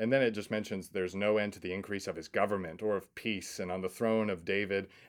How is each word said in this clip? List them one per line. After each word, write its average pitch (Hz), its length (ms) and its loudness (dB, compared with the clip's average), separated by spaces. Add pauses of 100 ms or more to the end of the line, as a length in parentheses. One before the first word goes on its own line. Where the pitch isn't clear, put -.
and 113 120 4
then 135 100 6
it 117 100 4
just 104 180 -6
mentions 101 380 -2
there's 92 260 -2
no 104 220 4
end 104 160 2
to 98 80 -14
the 90 120 -4
increase 98 360 -4
of 82 80 -6
his 80 100 -8
government 98 560 0
or 107 140 2
of - 180 -6
peace, 104 460 -4
and 90 100 -2
on 92 100 -2
the 92 80 -2
throne 110 400 2
of 87 160 -2
David 98 440 0 (200)